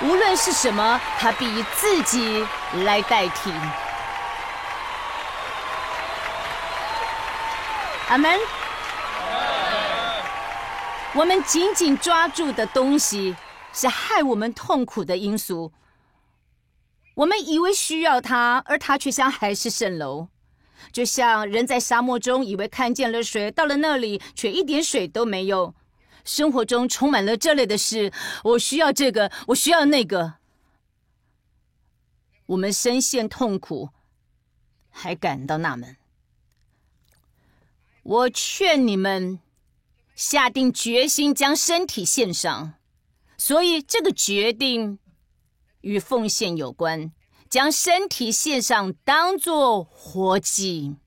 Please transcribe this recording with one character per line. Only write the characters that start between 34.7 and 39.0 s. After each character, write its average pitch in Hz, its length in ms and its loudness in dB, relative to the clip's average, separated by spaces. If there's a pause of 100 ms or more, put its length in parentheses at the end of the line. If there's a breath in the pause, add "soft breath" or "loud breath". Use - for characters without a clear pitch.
还 180 240 -8
感 139 320 -4
到 156 100 0
纳 160 180 -2
闷。 123 220 -16 (2000)
我 247 260 2
劝 294 580 2
你 208 80 0
们 190 440 -2 (760)